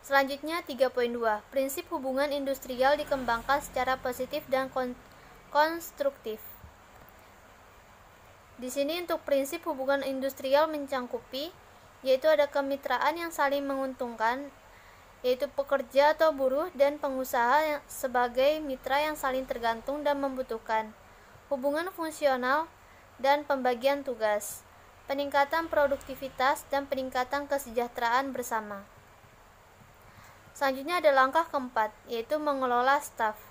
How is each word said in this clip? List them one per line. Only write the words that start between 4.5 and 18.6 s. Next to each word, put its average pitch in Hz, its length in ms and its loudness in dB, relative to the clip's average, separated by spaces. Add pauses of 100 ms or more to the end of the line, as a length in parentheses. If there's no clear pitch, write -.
dan 262 160 0
kon-, 254 320 -6 (560)
konstruktif. 294 880 0 (2250)
Di 240 140 -10
sini 285 260 0
untuk 339 240 -2
prinsip 285 480 0
hubungan 277 320 0
industrial 269 640 2
mencangkupi, 277 880 -6 (480)
yaitu 262 240 2
ada 294 240 4
kemitraan 277 720 -2
yang 330 80 -6
saling 285 320 0
menguntungkan, 262 880 -4 (720)
yaitu 254 300 0
pekerja 277 680 4
atau 320 160 4
buruh 269 400 0
dan 285 240 4
pengusaha 262 640 2
yang, 302 240 -2
sebagai 254 720 0
mitra 269 460 -2